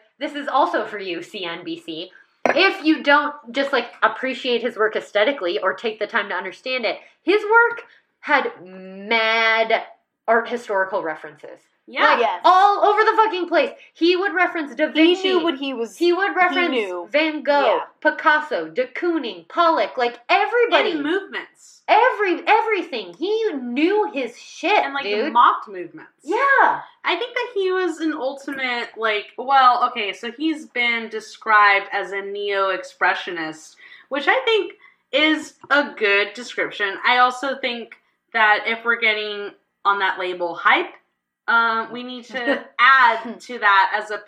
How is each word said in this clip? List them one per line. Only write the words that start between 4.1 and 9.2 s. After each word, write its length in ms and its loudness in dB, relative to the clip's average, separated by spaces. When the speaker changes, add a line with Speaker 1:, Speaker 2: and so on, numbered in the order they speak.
Speaker 1:
his 160 -4
work 180 0
aesthetically 640 0
or 140 0
take 260 -8
the 80 -4
time 220 -4
to 60 -6
understand 500 -6
it, 160 -4
his 220 2
work 400 2
had 320 0
mad 1200 0